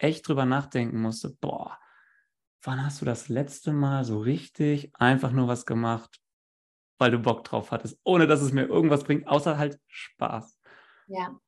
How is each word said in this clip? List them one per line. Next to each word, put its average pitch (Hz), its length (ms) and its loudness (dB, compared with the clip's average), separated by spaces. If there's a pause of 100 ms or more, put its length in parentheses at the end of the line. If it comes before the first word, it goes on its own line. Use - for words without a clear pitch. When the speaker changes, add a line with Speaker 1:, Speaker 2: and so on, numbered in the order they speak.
Speaker 1:
echt 156 260 -2
drüber 135 180 0
nachdenken 127 560 -2
musste, 113 300 -6 (100)
„Boah, - 380 -8 (840)
wann 131 220 -4
hast 143 160 -6
du - 40 -6
das 117 240 -4
letzte 143 440 -6
Mal 139 320 0
so 110 140 -4
richtig 147 760 -2
einfach 131 360 4
nur 127 160 2
was 120 180 -4
gemacht, 117 560 -4 (800)
weil 123 120 6
du 120 80 2
Bock 113 260 0
drauf - 260 -4
hattest, - 320 -8
ohne 170 240 6
dass 147 140 4
es 135 120 0
mir 135 140 2
irgendwas 147 380 4
bringt, 147 220 0
außer 147 300 2
halt 147 300 -4
Spaß?“ - 720 -8 (480)
Speaker 2:
Ja. 180 400 -8